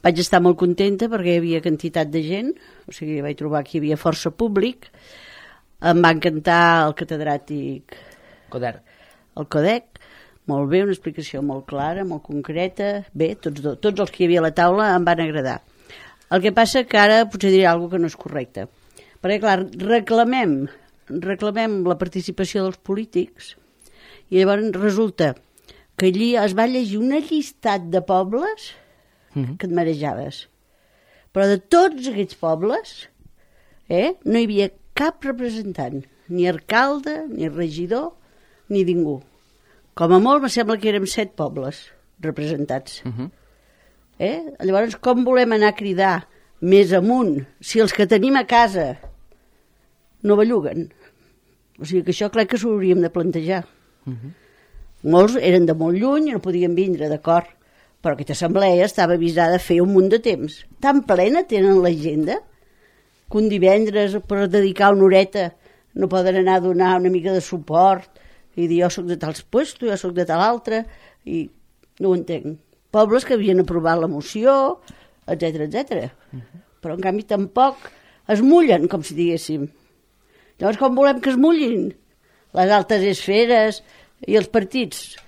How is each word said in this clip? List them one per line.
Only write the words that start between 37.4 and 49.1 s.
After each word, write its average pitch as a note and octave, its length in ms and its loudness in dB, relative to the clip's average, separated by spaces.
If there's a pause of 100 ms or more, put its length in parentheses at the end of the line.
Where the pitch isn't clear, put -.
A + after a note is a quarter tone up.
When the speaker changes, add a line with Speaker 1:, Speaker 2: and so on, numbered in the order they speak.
Speaker 1:
regidor, F3 640 -6 (560)
ni G3 160 2
ningú. D#3+ 360 -2 (720)
Com E3+ 200 2
a F#3 60 8
molt, C4+ 220 4
me C4 80 -4
sembla A3 280 -2
que G#3 120 -2
érem G3+ 160 0
set G3 300 -6
pobles C#3+ 560 -8 (280)
representats. D3 840 -6
Speaker 2:
Mhm. B2+ 280 -10 (840)
Speaker 1:
Eh? D4 360 -6 (100)
Llavors, G3+ 320 0
com B3 300 0
volem B3 260 2
anar G#3 220 4
a - 20 -10
cridar F#3+ 520 -2 (340)
més F3+ 320 6
amunt F#3+ 520 2 (140)
si - 200 -2
els G#3+ 120 4
que G#3 160 2
tenim A3+ 300 4
a A#3+ 100 0
casa G3 500 2 (1300)